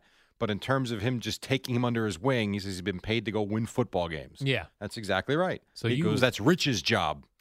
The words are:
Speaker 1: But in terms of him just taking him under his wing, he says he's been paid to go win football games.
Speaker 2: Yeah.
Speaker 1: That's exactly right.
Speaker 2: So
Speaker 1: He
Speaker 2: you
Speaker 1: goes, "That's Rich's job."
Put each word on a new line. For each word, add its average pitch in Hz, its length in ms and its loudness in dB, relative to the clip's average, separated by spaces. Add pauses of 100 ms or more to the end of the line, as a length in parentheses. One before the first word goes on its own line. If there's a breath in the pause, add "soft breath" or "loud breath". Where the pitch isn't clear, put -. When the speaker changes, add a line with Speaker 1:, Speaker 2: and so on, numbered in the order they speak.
(400 soft breath)
Speaker 1:
But 110 100 0
in 104 80 0
terms 131 320 0
of 110 120 -2
him 123 180 0
just 104 240 -4
taking 131 320 -2
him 123 100 2
under 117 220 0
his 90 100 -4
wing, 110 360 0
he 101 60 -2
says 98 140 -6
he's 90 80 -6
been 90 180 -2
paid 110 260 -2
to 110 60 -4
go 107 120 0
win 107 240 -2
football 92 400 0
games. 73 340 -10
Speaker 2:
Yeah. 123 240 0 (140)
Speaker 1:
That's 104 180 -8
exactly 98 380 0
right. 175 260 -2 (140)
Speaker 2:
So - 120 -4
Speaker 1:
He 123 80 2
Speaker 2:
you 156 80 0
Speaker 1:
goes, 151 160 2
"That's 123 200 4
Rich's 131 420 4
job." 78 440 0 (160)